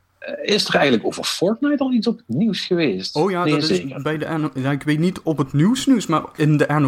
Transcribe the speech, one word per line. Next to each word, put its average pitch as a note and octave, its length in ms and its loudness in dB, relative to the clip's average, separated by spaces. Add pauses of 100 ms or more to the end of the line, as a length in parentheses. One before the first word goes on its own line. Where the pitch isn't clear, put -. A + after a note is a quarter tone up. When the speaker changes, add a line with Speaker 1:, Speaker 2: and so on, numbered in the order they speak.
(180)
Speaker 1:
eh, - 360 -4
is G#3 140 0
er D#3 60 0
eigenlijk C#3 320 2
over E2+ 180 -4
Fortnite C#4 580 -2
al C4 100 0
iets A#3 140 0
op A#3 100 0
het - 120 -18
nieuws F#3+ 320 0
geweest? B2 560 -2
Speaker 2:
Oh F3 140 2
ja, F3 140 -2
Speaker 1:
Nee, D#3 80 2
Speaker 2:
dat D3 100 0
is D3+ 60 -2
Speaker 1:
zeker. C#3 340 -2
Speaker 2:
bij D3+ 160 -2
de C#3+ 100 -6
N-, D3+ 260 -4
ja, C3 160 -2
ik C#3+ 120 -2
weet D3+ 160 0
niet F3+ 240 0
op D#3 160 0
het C#3+ 140 -2
nieuws G3 340 2
nieuws, B3 200 4
maar D#3+ 160 0 (140)
in D3+ 200 4
de D3 120 4
N D3 200 2